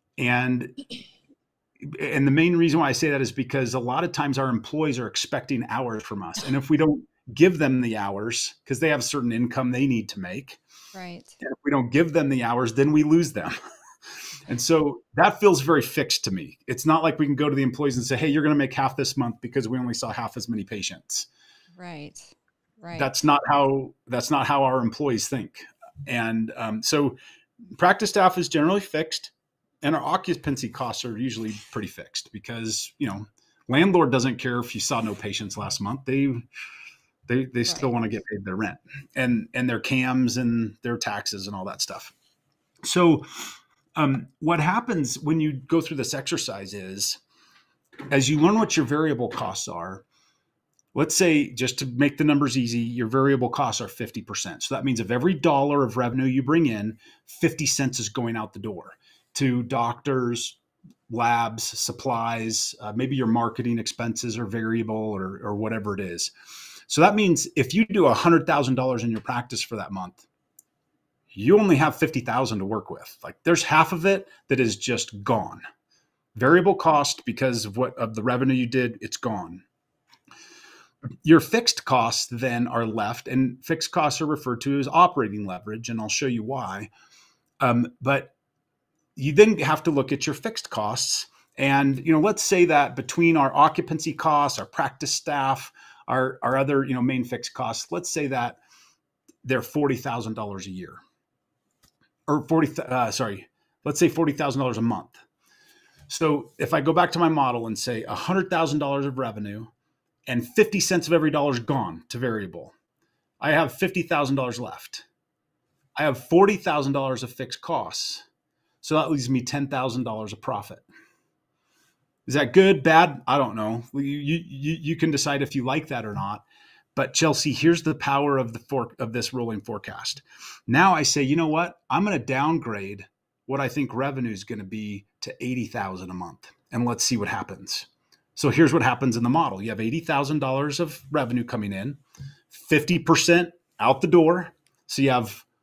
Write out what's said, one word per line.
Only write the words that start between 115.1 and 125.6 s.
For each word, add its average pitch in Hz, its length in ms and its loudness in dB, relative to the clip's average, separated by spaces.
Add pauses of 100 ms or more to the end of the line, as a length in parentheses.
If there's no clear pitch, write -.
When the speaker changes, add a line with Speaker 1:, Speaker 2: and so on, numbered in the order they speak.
Speaker 1:
I 147 60 -2
have 143 260 -2
forty 196 280 6
thousand 147 360 0
dollars 131 300 -2
of 123 100 -10
fixed - 300 -10
costs. - 640 -6 (580)
So 156 140 0
that 156 140 2
leaves 131 200 -2
me 127 100 2
ten 139 280 -4
thousand 127 360 -2
dollars 107 300 -6
of - 80 -16
profit. - 380 -8 (1500)
Is 123 80 -4
that 147 180 2
good, 185 300 8
bad? 151 440 6
I 139 120 4
don't 113 180 0
know. 110 280 -4 (100)
You, 143 80 -2
you, 147 440 -4
you, 147 360 -6
you 160 140 -2
can 165 140 2
decide 143 300 0
if 131 140 -4
you 127 100 -2